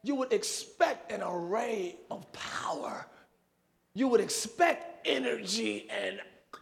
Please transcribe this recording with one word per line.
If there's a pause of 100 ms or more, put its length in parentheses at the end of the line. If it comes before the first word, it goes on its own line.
You
would
expect
an
array (120)
of
power. (880)
You
would
expect (160)
energy
and (420)